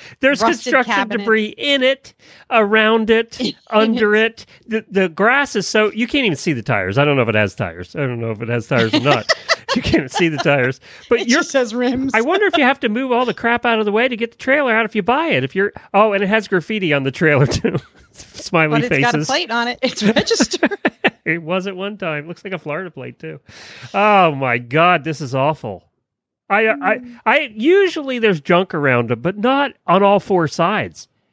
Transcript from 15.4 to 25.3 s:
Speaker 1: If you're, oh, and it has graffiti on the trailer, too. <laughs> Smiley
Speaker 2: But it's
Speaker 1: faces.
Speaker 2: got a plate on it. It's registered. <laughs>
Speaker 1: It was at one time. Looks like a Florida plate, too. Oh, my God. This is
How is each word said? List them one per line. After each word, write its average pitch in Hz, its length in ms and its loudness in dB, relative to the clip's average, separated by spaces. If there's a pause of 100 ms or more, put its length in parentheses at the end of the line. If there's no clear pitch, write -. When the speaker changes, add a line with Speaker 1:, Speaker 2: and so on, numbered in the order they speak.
Speaker 1:
If 135 100 -8
you're, 196 160 0 (220)
oh, 214 180 4
and 196 100 0
it 202 60 0
has 214 220 0
graffiti 185 420 -2
on 143 120 0
the 135 80 -2
trailer, 147 340 4
too. 180 320 0 (180)
<laughs> - 160 -20
Smiley - 600 -2 (100)
Speaker 2:
But - 0 -
it's - 80 -2
Speaker 1:
faces. 143 240 2
Speaker 2:
got 151 80 -2
a 156 40 -4
plate 285 240 -4
on 233 200 -2
it. 240 120 -8
It's 254 220 -4
registered. 370 800 0
<laughs> - 60 0 (340)
Speaker 1:
It 165 200 -4
was 180 240 -4
at 196 80 -8
one 202 240 -8
time. 156 280 -6
Looks 170 160 -16
like 196 80 -12
a 185 60 -6
Florida 160 340 -8
plate, 123 280 -16
too. 156 200 -14 (540)
Oh, 196 420 4
my 127 220 0
God. 151 480 2
This 160 160 -8
is 131 140 -6